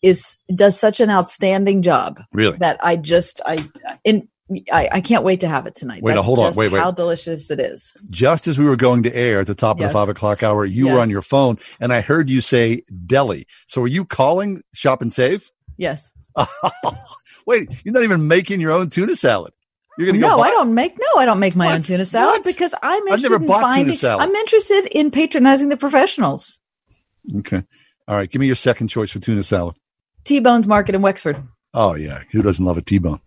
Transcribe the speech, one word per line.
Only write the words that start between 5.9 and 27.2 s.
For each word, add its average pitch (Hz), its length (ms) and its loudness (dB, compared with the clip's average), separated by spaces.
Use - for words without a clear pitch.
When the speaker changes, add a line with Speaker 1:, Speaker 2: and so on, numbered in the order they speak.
Speaker 2:
Wait, 113 120 2
Speaker 1:
That's 98 100 0
Speaker 2:
hold 123 140 2
on. 107 80 4
Speaker 1:
just 87 120 -2
Speaker 2:
Wait, 104 140 2
wait. 98 80 2
Speaker 1:
how 175 100 0
delicious 170 600 -6
it 147 100 -6
is. - 320 -8
Speaker 2:
Just 135 380 2
as 139 100 -2
we 147 60 4
were 139 120 4
going 123 260 4
to 117 120 0
air 120 260 0
at 92 60 -2
the 101 80 -4
top 107 220 0
of 87 60 -4
Speaker 1:
Yes. 98 80 -2
Speaker 2:
the - 20 -6
five 104 160 0
o'clock 104 340 -2
hour, 104 220 2
you 110 220 0
were 131 80 2
Speaker 1:
Yes. 123 80 6
Speaker 2:
on 113 80 0
your 101 100 -4
phone, 131 380 0
and 120 120 -2
I 120 80 2
heard 147 300 0
you 131 100 2
say 117 420 0
deli. 113 400 -2
So - 160 -6
are 120 40 -2
you 160 200 -2
calling 180 560 -2
Shop 131 300 -2
and 117 100 -6
Save? 151 380 -2
Speaker 1:
Yes. 156 360 -10
Speaker 2:
<laughs> - 1120 -8
Wait, 226 220 0
you're 208 100 -6
not 247 100 2
even 175 220 0
making 180 340 2
your 156 120 -2
own 175 180 0
tuna 220 260 -2
salad. 101 360 0
You're 349 80 -2
gonna 214 120 2
go 440 100 4
Speaker 1:
No, 453 100 4
Speaker 2:
buy - 100 6
Speaker 1:
I - 40 2
don't 269 220 2
make, 277 240 -2
no, 508 220 2
I 269 40 4
don't 214 160 2
make 190 160 0
my 175 100 2
Speaker 2:
What? 165 100 0
Speaker 1:
own 160 60 -4
tuna 180 220 -4
salad 233 320 2
Speaker 2:
What? - 80 -4
Speaker 1:
because 359 380 -2
I'm 370 200 -2
Speaker 2:
I've 226 80 0
never - 140 2
Speaker 1:
interested - 80 0
in - 40 -2
Speaker 2:
bought 202 140 2
tuna 262 140 2
Speaker 1:
finding, 139 220 2
Speaker 2:
salad. 117 320 0
Speaker 1:
I'm 392 60 0
interested 415 580 2
in 302 180 2
patronizing 277 580 4
the 277 80 0
professionals. 277 840 0